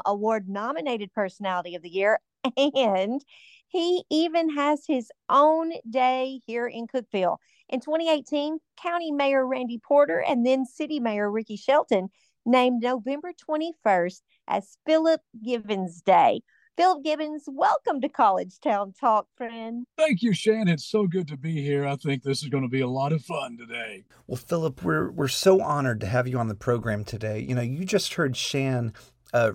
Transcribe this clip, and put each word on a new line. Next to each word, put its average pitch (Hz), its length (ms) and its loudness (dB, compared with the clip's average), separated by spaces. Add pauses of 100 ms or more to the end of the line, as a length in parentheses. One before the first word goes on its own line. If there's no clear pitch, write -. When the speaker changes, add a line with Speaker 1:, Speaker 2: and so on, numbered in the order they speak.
Speaker 1:
Award 208 420 0
nominated 226 640 -6
Personality 185 640 -4
of 165 80 -12
the 175 60 -16
Year, 196 300 2 (240)
<laughs> 254 140 -4
and 254 640 2 (460)
he 359 420 0
even 320 420 2
has 294 360 0
his 254 240 -2 (180)
own 320 440 4 (160)
day 262 580 0
here 233 200 -4
in 233 200 -10
Cookeville. 208 480 -2 (320)
In 262 140 -4
twenty 330 280 -2
eighteen, 302 500 -2 (220)
County 339 300 -4
Mayor 277 340 2
Randy 254 400 -6
Porter 294 400 4
and 240 200 2
then 262 200 4
City 302 360 -4
Mayor 208 280 0
Ricky 214 280 -4
Shelton 226 500 2 (380)
named 247 360 4
November 262 560 -4
twenty-first 226 840 0 (240)
as - 380 -6
Philip 320 340 4 (240)
Gibbons 202 580 -4
Day. 165 380 4 (380)
Philip 339 260 2
Gibbons, 302 440 -4
welcome 294 540 0
to 226 60 0
College 190 520 0
Town 202 340 -2
Talk, 220 320 2 (100)
friend. 226 520 -10 (100)
Speaker 2:
Thank 302 240 2
you, 233 100 2
Shan. 220 360 2
It's 165 180 2
so 208 220 0
good 175 220 -2
to 151 60 -10
be 156 240 -4
here. 143 280 0
I 139 80 -4
think 139 260 -4
this 135 220 -4
is 143 60 -10
gonna 135 180 -2
be 131 140 -2
a 123 60 0
lot 131 240 -2
of 156 140 -2
fun 135 320 -8
today. 113 480 -12 (220)
Speaker 3:
Well, 123 100 -8
Philip, 160 460 -4
we're, 160 260 0
we're 156 180 -2
so 190 320 4
honored 139 420 0
to 104 40 -4
have 123 220 0
you 127 100 -4
on 117 120 -2
the 107 40 -6
program 107 500 -2
today. 107 360 -6
You 123 160 -4
know, 120 80 -2
you 135 200 -6
just 190 300 -2
heard 139 240 -2
Shan, 131 560 -2 (400)
uh, 117 220 2